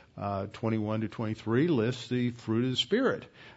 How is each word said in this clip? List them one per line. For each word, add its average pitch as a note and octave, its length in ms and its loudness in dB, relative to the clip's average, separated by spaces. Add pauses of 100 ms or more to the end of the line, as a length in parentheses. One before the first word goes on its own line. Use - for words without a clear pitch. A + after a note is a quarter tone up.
(160)
uh, G2 380 -4
twenty-one A2 480 0
to A2 60 -2
twenty-three A2+ 600 0
lists A#2+ 400 2
the B2 220 0
fruit A#2 360 0
of C3 40 0
the B2 80 -2
Spirit. G3+ 480 0 (320)